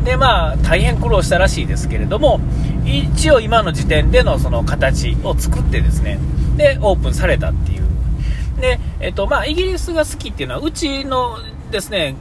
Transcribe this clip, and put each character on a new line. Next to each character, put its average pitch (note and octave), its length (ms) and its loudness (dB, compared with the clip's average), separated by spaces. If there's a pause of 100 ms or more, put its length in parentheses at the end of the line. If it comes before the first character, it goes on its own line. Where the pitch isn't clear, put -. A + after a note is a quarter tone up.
で、 B4 140 0
ま F#3 360 2
あ、 - 40 0
大 - 240 2
変 B3+ 160 2
苦 A#3+ 120 0
労 G3+ 120 4
し - 80 0
た F3+ 80 2
ら F#3 100 4
し - 140 0
い - 60 -2
で - 100 0
す - 100 -2
け - 120 -2
れ - 60 0
ど G3+ 120 -2
も、 B3+ 220 4 (440)
一 - 460 0
応 C4 120 6
今 A3 200 2
の F3 120 -2
時 - 120 -2
点 D3+ 240 2
で - 140 4
の D3+ 160 2
そ C3+ 100 0
の C#3+ 140 0
形 C3+ 600 0
を F3 140 -2
作 D#3+ 220 0
っ - 20 0
て E3 200 2
で D#3+ 100 4
す D#3+ 100 2
ね、 D3+ 160 -2 (380)
で、 C#4+ 260 4
オ G3+ 140 2
ー - 80 -2
プ D#3+ 60 0
ン - 40 0
さ - 140 0
れ - 100 2
た - 140 -2
っ - 20 -2
て - 200 -2
い - 40 -4
う。 - 60 -2 (760)
で、 - 200 0 (220)
え - 80 -4
っ - 40 -10
と、 - 140 -2
ま C4+ 140 0
あ、 G#3 40 -4
イ D4+ 80 -4
ギ F4+ 120 0
リ F#4 120 -2
ス F4 160 -6
が D#4+ 100 0
好 - 120 -6
き - 140 -10
っ - 40 -10
て - 80 -8
い C3 60 -6
う - 20 -8
の D3+ 60 -6
は、 - 60 -6
う D#4 100 -4
ち C#4 340 -6
の B3+ 320 -2 (320)
で G3+ 120 -4
す F#3 100 -10
ね D#3 300 -2